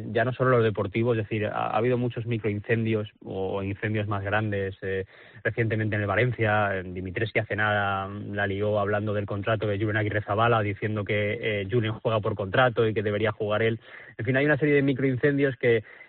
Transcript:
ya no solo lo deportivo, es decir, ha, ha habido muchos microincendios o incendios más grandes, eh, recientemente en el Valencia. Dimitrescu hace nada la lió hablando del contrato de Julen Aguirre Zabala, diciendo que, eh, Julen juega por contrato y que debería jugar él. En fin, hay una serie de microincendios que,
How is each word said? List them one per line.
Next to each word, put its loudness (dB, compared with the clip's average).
ya 2
no -2
solo 2
lo 6
deportivo, 0
es 0
decir, -2
ha, -2
ha 0
habido 2
muchos -4
microincendios 0
o -4
incendios -2
más -4
grandes, -2
eh, -4
recientemente 0
en 0
el 0
Valencia. 2
Dimitrescu -4
hace -4
nada 0
la -4
lió 0
hablando 0
del -2
contrato -2
de 0
Julen 0
Aguirre 0
Zabala, 2
diciendo -2
que, -2
eh, -6
Julen 2
juega 0
por -2
contrato 2
y 0
que 0
debería 0
jugar -2
él. 0
En -6
fin, 0
hay 2
una 4
serie 2
de 6
microincendios 2
que, 4